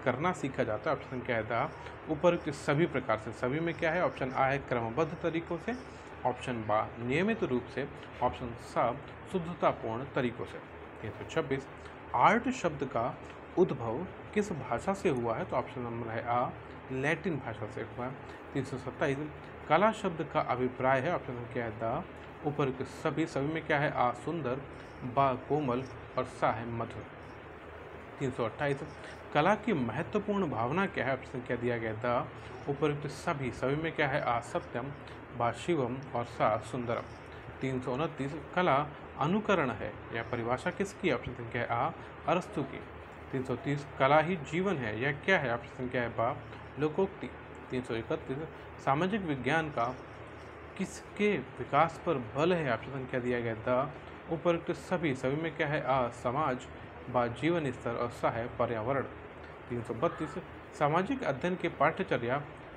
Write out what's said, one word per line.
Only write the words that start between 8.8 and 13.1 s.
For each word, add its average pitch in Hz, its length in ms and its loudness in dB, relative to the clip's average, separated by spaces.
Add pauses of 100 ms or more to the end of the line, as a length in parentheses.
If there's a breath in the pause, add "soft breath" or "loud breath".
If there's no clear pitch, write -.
शुद्धतापूर्ण 147 760 0 (100)
तरीकों 123 300 0
से। - 120 -10 (440)
तीन 110 100 -6
सौ - 200 -10
छब्बीस, 139 360 0 (500 loud breath)
आर्ट 202 360 8
शब्द 151 340 0
का 120 260 0 (440 loud breath)